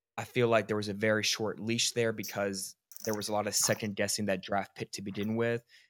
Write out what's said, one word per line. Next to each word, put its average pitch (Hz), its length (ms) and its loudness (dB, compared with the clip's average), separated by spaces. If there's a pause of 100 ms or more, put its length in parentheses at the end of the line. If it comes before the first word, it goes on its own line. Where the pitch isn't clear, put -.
(180)
I 110 60 -2
feel 120 240 2
like 110 180 4
there 110 100 0
was 104 120 -2
a 101 60 -4
very 107 280 2
short 107 380 -2
leash 117 320 0
there 117 200 2
because 101 640 -4 (280)
there 110 100 0
was 104 140 -2
a 110 40 -2
lot 104 140 2
of 101 80 -2
second 107 420 2
guessing 101 300 0
that 95 160 0
draft 98 320 -2
pick - 180 -8
to - 100 -8
begin 101 340 -4
with. 117 260 0 (280)